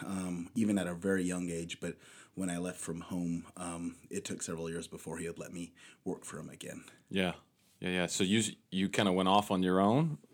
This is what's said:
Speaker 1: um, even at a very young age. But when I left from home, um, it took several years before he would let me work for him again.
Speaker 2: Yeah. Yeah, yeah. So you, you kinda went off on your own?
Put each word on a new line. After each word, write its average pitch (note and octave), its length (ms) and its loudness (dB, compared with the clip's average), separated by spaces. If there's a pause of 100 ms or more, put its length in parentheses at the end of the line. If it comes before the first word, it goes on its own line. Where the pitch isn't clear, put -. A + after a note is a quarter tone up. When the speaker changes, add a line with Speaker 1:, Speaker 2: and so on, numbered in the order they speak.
Speaker 1:
um, F#2 480 -6
even G#2 240 4
at F2+ 80 0
a F2 80 -4
very F#2+ 300 2
young F2+ 260 -2
age. E2+ 300 -6
But F2 160 -6 (380)
when F#2 140 -4
I F2 100 -4
left F2+ 220 -6
from E2 220 -6
home, F2 420 -2 (140)
um, F2 380 -8 (120)
it G2 160 -6
took - 180 -6
several E2 280 -6
years E2 160 -6
before E2 320 -10
he E2+ 80 -6
would E2 120 -8
let - 140 -12
me F2 200 -10 (320)
work - 200 -6
for - 140 -10
him D#2 100 -10
again. - 360 -12 (260)
Speaker 2:
Yeah. F#2 220 2 (480)
Yeah, F#2 100 -4
yeah. F2+ 160 2
So - 180 0
you, G#2 180 4 (280)
you F#2+ 180 2
kinda G2 240 4
went F#2 160 6
off G#2 220 6
on F#2 120 4
your F#2 180 6
own? C#3+ 360 6 (180)